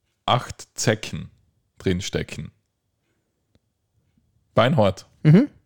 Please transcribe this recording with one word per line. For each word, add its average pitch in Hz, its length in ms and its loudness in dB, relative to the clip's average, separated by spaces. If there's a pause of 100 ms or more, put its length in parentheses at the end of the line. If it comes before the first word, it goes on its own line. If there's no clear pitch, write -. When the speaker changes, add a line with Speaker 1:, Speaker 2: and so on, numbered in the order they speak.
(240)
Speaker 1:
acht - 500 -4
Zecken - 540 -4 (480)
drinstecken. - 760 -6 (2000)
Beinhart. 110 520 0 (160)
Speaker 2:
Mhm. 185 260 6 (180)